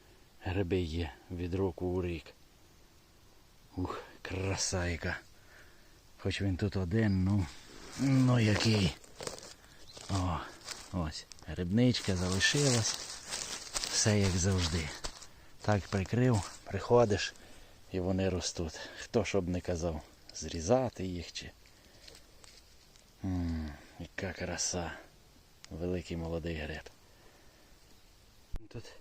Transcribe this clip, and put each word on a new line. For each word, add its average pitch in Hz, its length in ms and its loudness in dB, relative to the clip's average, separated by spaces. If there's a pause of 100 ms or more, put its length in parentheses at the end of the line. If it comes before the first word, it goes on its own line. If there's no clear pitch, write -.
(440)
Гриби 92 360 0
є 82 320 -2 (200)
від 87 220 -4
року 95 320 -2
у 90 180 0
рік. 85 220 -4 (1500)
Ух, - 260 -4 (200)
краса 92 680 0
яка! 85 320 -2 (1000)
Хоч 98 240 -2
він 95 160 2
тут 101 180 0
один, 95 480 2
ну, 98 220 4 (540)
ну 127 400 6
який. 107 560 4 (1120)
О, 90 280 0 (540)
ось, 85 340 -4 (220)
грибничка 95 680 2
залишилась. 107 840 2 (920)
Все 104 280 4
як 95 120 4
завжди. 87 580 2 (720)
Так 104 260 2
прикрив, 110 640 2 (120)
приходиш 104 680 4 (580)
і 95 80 -2
вони 95 300 2
ростуть. 87 500 -4 (240)
Хто - 220 2
що 101 160 2
б 85 80 -2
не 90 120 0
казав, 82 400 -2 (340)
зрізати 92 680 0
їх 87 280 -6
чи. - 180 -10 (1700)
М, 85 460 -2 (300)
яка 87 340 -8
краса. 87 580 -4 (760)
Великий 87 480 -4
молодий 82 380 -4
гриб. 78 340 -8 (1800)
Тут, - 340 -12